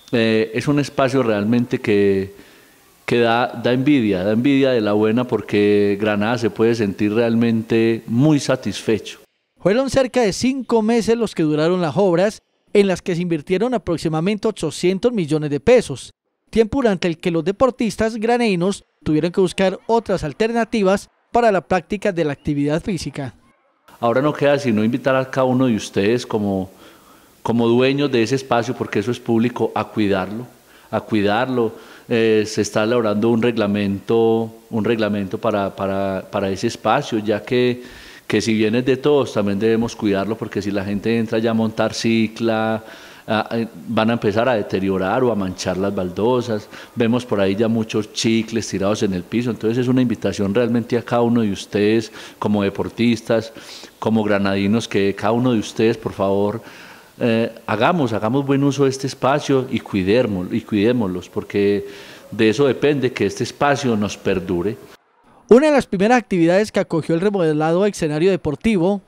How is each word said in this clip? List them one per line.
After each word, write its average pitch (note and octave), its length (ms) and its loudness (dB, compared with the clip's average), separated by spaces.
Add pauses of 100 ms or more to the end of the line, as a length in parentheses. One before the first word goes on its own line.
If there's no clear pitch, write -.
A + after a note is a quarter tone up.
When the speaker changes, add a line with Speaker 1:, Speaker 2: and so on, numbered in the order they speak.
(100)
Speaker 1:
Eh, A2+ 440 2
es A#2+ 120 -4
un D3 140 2
espacio C3+ 420 0
realmente A#2 580 0
que, G2 540 2 (720)
que A#2+ 140 2
da, A#2 260 2
da A#2+ 260 -2
envidia, B2 520 2
da G#2+ 80 2
envidia C3+ 400 2
de A#2+ 80 2
la G#2 120 0
buena A2 300 2
porque G#2 800 2
Granada G#2+ 360 0
se A2 140 -2
puede A2+ 240 2
sentir G#2 400 -2
realmente A2+ 920 2
muy C#3 320 4
satisfecho. - 800 -4 (400)
Speaker 2:
Fueron B3 280 0
cerca B3+ 340 0
de G3 100 2
cinco B3 500 0
meses A3+ 340 2
los A3+ 160 -2
que E3+ 120 0
duraron D#3 360 2
las D3 160 -2
obras, F#3+ 460 2 (300)
en G3+ 160 4
las F3 140 -2
que F#3 120 -2
se E3+ 80 -4
invirtieron F3+ 500 -2
aproximadamente E3+ 760 -2
ochocientos F#3+ 640 -2
millones D#3 380 -2
de C#3+ 100 -2
pesos, A3 520 2 (380)
tiempo A3+ 280 0
durante G3+ 280 0
el E3 120 -2
que F3+ 120 -2
los E3 140 0
deportistas A3 720 0
graneinos G#3 680 0 (180)
tuvieron D#3 300 0
que G3 80 0
buscar F#3+ 460 0
otras A3 380 0
alternativas G#3+ 880 0 (200)
para A#3 220 4
la F3+ 80 2
práctica G3 500 -2
de E3+ 140 0
la C#3+ 80 -2
actividad D3 500 -2
física. C#3+ 520 -6 (680)
Speaker 1:
Ahora A#2 220 2
no D3 100 2
queda C#3+ 260 2
sino A2+ 240 0
invitar B2+ 320 0
a C3 160 -2
cada C3 140 0
uno B2+ 220 2
de A#2 100 2
ustedes G#2+ 480 0
como, G2+ 460 -2 (720)
como A#2 260 0
dueños C3+ 420 2
de A#2+ 120 2
ese A#2 140 0
espacio, B2 380 -2
porque A2 260 -4
eso G#2 100 -4
es - 100 -4
público, A2+ 540 0
a G#2 140 -2
cuidarlo, G2+ 580 -2 (440)
a G#2+ 100 -2
cuidarlo. A2 720 0 (360)
Eh, A2+ 380 2
se - 160 -4
está G#2+ 220 -2
elaborando A2 440 0
un A#2 140 2
reglamento, A2+ 1120 0 (160)
un A2 140 -2
reglamento G#2 520 -2
para, G2+ 400 -2
para, G2 540 -4
para G2 180 -2
ese G2 200 -4
espacio, A#2 500 -2
ya G#2 260 -2
que, B2 380 0 (440)
que G#2+ 140 0
si A2+ 140 0
bien G#2+ 200 2
es B2 120 0
de C3 100 2
todos, C3+ 380 2
también G2+ 240 0
debemos A2+ 360 0
cuidarlo, G2 400 -2
porque A2 280 -6
si G2 80 -4
la F#2+ 140 -2
gente G#2 340 -2
entra A2+ 220 -2
ya A2+ 100 0
a A2+ 40 -2
montar A2+ 380 0
cicla, A2 880 0 (440)
ah, G#2+ 260 -2
eh, A#2 140 -2 (220)
van A2 220 0
a A#2+ 40 0
empezar A2+ 360 0
a B2 40 2
deteriorar G2 680 -2
o A#2+ 80 2
a - 20 0
manchar F#2 440 -4
las G2 160 -2
baldosas. G#2 760 -2 (260)
Vemos A#2+ 300 0
por G2+ 160 -2
ahí G2 160 2
ya A2 120 2
muchos A2 440 -2
chicles A2+ 560 -2
tirados G2+ 340 -2
en G2 120 0
el F2+ 80 -4
piso, A#2+ 280 -2
entonces A2 280 -2
es B2 100 0
una B2+ 140 4
invitación G2+ 520 -2
realmente A#2 440 0
a A2 40 -4
cada A#2+ 200 0
uno A#2+ 180 2
de G#2+ 100 0
ustedes G#2 600 0 (260)
como G#2 240 0
deportistas, A2+ 880 0 (460)
como A2 240 0
granadinos, G2 640 0
que G2 260 0
cada G#2 180 0
uno B2+ 200 2
de A2+ 60 2
ustedes, A2+ 380 0
por G2 160 -8
favor, G2+ 480 0 (580)
eh, A2+ 320 0 (160)
hagamos, B2 460 0
hagamos A2 320 -2
buen C#3 200 0
uso C#3 200 2
de C3+ 60 2
este C3+ 160 -6
espacio C3+ 640 0
y A#2 100 -4
cuidémoslo, G2+ 760 0
y A2+ 60 0
cuidémoslos, G#2 720 0
porque G2+ 560 0 (440)
de A2 200 2
eso C#3 160 2
depende C3+ 460 0
que - 120 -2
este G2 200 -2
espacio C3 520 0
nos G#2 220 -2
perdure. F#2 580 -2 (720)
Speaker 2:
Una C4 180 8
de D4+ 60 4
las B3+ 140 2
primeras G#3+ 320 2
actividades F#3+ 540 2
que G3+ 80 0
acogió E3 340 -2
el E3 60 0
remodelado E3+ 640 0
escenario E3 440 0
deportivo F#3 760 0